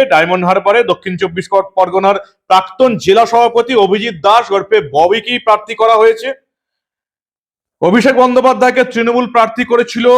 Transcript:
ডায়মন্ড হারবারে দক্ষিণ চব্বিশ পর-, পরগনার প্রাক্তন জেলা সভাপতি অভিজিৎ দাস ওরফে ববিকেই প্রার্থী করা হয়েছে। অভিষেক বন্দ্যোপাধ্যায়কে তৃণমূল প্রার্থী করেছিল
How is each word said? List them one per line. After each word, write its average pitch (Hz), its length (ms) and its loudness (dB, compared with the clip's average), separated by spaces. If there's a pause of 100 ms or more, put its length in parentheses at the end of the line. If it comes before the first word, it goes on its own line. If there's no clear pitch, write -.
(100)
ডায়মন্ড 180 360 0
হারবারে 196 380 0
দক্ষিণ 185 320 -6
চব্বিশ 175 320 -6
পর-, 196 240 -2
পরগনার 190 440 0 (280)
প্রাক্তন 196 540 0
জেলা 190 280 2
সভাপতি 233 500 0
অভিজিৎ 208 440 0
দাস 214 300 2
ওরফে 196 280 0 (120)
ববিকেই 214 500 -2
প্রার্থী 214 340 -2
করা 226 220 0
হয়েছে। 226 340 0 (1500)
অভিষেক 226 340 2
বন্দ্যোপাধ্যায়কে 254 680 2
তৃণমূল 240 440 -4
প্রার্থী 233 360 -2
করেছিল 233 420 -2 (120)